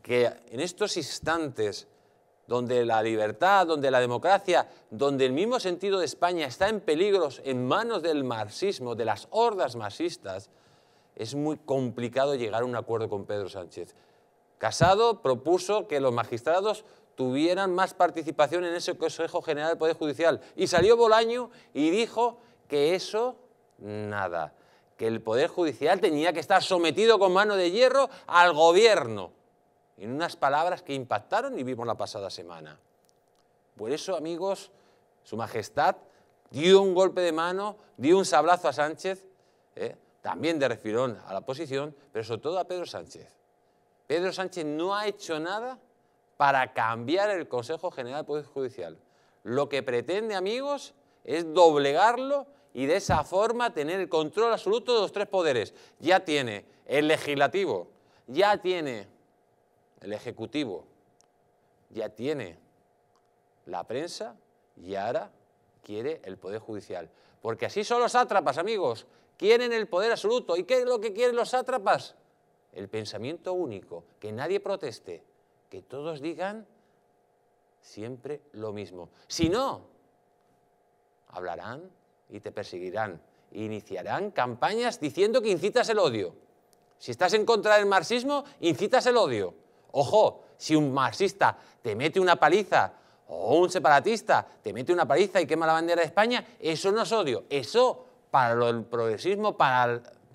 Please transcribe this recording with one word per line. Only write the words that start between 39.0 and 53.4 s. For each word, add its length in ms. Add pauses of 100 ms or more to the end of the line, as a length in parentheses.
¿eh? 200 (260)
También 360
de 100
refilón 580
a 60
la 80
oposición, 540 (180)
pero 120
sobre 160
todo 180
a 60
Pedro 220
Sánchez. 420 (800)
Pedro 260
Sánchez 320
no 320
ha 100
hecho 320
nada 400 (580)
para 360
cambiar 580
el 180
Consejo 420
General 300
del 60
Poder 180
Judicial. 540 (460)
Lo 240
que 140
pretende, 520
amigos, 600 (280)
es 300
doblegarlo 920 (280)
y 120
de 100
esa 260
forma 500